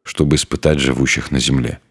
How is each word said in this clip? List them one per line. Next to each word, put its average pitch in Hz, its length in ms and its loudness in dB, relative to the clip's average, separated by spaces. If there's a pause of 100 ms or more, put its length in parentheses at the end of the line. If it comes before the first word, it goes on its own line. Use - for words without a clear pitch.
чтобы 76 340 0
испытать 76 420 0
живущих 65 520 0
на 69 100 0
земле. 62 380 0 (120)